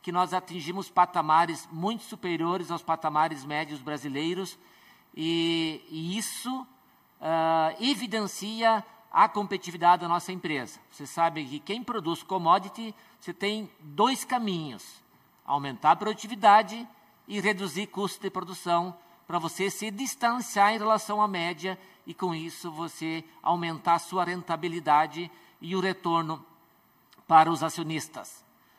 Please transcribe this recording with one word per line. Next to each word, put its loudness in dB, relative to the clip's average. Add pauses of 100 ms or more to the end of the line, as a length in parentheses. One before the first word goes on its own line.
que -8
nós 2
atingimos -4
patamares 4
muito -4
superiores -2
aos -6
patamares 0
médios -6
brasileiros -4 (580)
e, 0
e -6
isso, -6 (560)
ah, 2
evidencia 0 (240)
a 6
competitividade 2
da -4
nossa 0
empresa. -6 (120)
Você -16
sabe 0
que -8
quem -8
produz -4
commodity, 2 (240)
você -12
tem -4 (120)
dois 2
caminhos: -4 (420)
aumentar 0
a 8
produtividade 4 (400)
e -6
reduzir -2
custo -6
de -6
produção -2 (300)
para -4
você -4
se -8
distanciar 0
em -2
relação 0
à 4
média -4 (280)
e, -12
com -2
isso, -10
você -6 (200)
aumentar 0
a 4
sua -2
rentabilidade 0 (300)
e -4
o 0
retorno -2 (840)
para 8
os 0
acionistas. -6 (360)